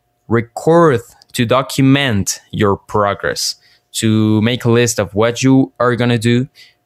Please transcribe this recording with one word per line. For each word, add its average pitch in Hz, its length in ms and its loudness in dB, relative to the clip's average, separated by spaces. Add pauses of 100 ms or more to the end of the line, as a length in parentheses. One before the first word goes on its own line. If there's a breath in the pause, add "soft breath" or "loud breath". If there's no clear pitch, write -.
(280)
record, 135 720 0 (320)
to 123 120 -2
document 135 960 0 (100)
your 101 260 0
progress, 98 800 -4 (360 soft breath)
to 107 500 0
make 120 220 -2
a 117 60 2
list 117 280 2
of 92 160 -4
what 113 280 -2
you 135 360 2
are 123 160 0
gonna 120 240 0
do, 120 300 0 (380 soft breath)